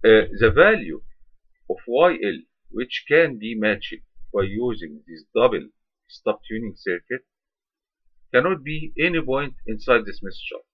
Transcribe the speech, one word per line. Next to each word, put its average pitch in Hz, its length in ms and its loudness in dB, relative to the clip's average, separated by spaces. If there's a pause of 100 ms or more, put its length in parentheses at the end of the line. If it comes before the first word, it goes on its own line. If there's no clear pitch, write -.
uh, 110 220 8 (140)
the 113 100 6
value 156 520 4 (680)
of - 80 -4 (100)
Y 156 260 4
L, 104 260 -4 (320)
which - 360 -8
can 147 320 2
be 110 160 -8
matched 107 480 -4 (320)
by 101 80 0
using 98 640 -6
this 82 180 -20 (100)
double 113 340 2 (400)
stop - 400 -6
tuning 110 280 -8
circuit, 98 480 -8 (1080)
cannot 143 320 2
be 156 340 -8
any 165 220 0
point 135 340 -4 (120)
inside 113 400 2
the 101 60 -10
Smith 98 220 -10 (140)
chart. - 260 -14